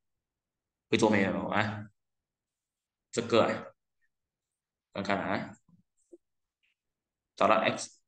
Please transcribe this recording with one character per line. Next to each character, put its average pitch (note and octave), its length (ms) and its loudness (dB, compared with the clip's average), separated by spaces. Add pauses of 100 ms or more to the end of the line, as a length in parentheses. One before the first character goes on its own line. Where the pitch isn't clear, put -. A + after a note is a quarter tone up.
(880)
会 - 80 2
做 G#2+ 120 6
没 G2+ 140 4
有 F2+ 240 -2
啊？ G#2+ 420 -2 (1200)
这 A#2 100 -4
个 A2 220 2 (1500)
啊， G2 80 -6
看 - 20 -4
看 G2 160 -2
啊， F#2 380 -6 (1800)
找 G2 120 2
到 G#2+ 80 6
x， - 520 -4